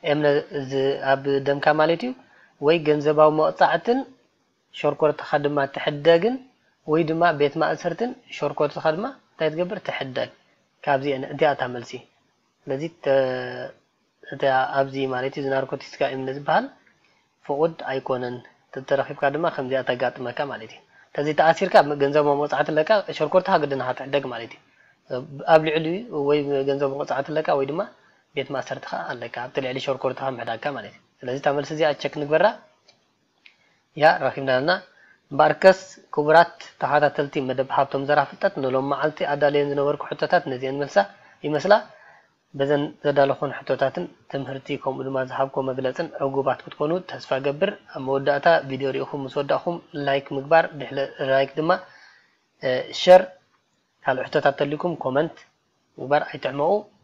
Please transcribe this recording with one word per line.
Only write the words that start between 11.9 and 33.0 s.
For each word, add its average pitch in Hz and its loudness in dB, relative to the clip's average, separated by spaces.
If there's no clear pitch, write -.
ስለዚ 139 -4
ተ-፣ 135 0
እታ 139 -8
ኣብዚ 135 -2
ማለት 131 -4
እዩ 147 -8
ዝናርኮቲክስ 135 -4
ኤምነ 131 -4
ዝበሃል 151 0
ፍቁድ 156 0
ኣይኮነን። 127 -4
ተተረኺብካ 135 -4
ድማ 151 -4
ከምዚኣ 131 -4
ተጋጥመካ 123 -4
ማለት 110 -12
እዩ። - -20
እንተዘይ 147 -2
ተኣሲርካ 165 4
ገንዘባዊ 143 4
መቕፃዕቲ 147 -2
ኣለካ፣ 156 0
ሸርኮርትኻ 180 2
ግድን 139 0
ኢኻ 127 -4
ትሕደግ 139 -4
ማለት 117 -10
እዩ። - -20
ኣብ 160 8
ልዕሊ 156 0
ወይ 147 4
ገንዘባዊ 139 0
መቕፃዕቲ 139 -4
ኣለካ 156 -4
ወይ 139 2
ድማ 151 -6
ቤት 139 -6
ማእሰርትኻ 135 -8
ኣለካ፣ 120 -10
ኣብቲ 127 -10
ልዕሊ 131 -6
ሸርኮርትኻ 131 -4
ምሕዳግካ 117 -8
ማለት 110 -12
እዩ። - -20
ስለዚ 127 -8
እታ 143 -2
መልሲ 143 -4
እዚኣ 156 0
ቸክ - -6
ንግበራ። 151 2